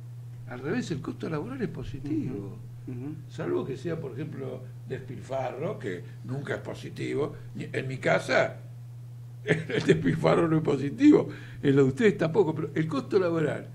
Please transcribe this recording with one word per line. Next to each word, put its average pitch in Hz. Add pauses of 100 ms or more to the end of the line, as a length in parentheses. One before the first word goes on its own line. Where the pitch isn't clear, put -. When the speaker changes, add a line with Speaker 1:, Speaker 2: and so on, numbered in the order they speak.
(480)
Speaker 1:
Al 123
revés, 185
el -
costo -
laboral 202
es 196
positivo. 131 (300)
Speaker 2:
Ujú, 123
ujú. 143 (140)
Speaker 1:
Salvo -
que 131
sea, 160
por 139
ejemplo, 131 (260)
despilfarro, 131
que 90 (220)
nunca 123
es 104
positivo. 131 (200)
Ni, -
en 131
mi 131
casa, 185 (520)
<laughs> -
el 151
despilfarro 165
no 160
es 156
positivo. 143 (340)
En 139
lo 139
de 131
ustedes 196
tampoco, 160
pero 160
el 160
costo 240
laboral, 165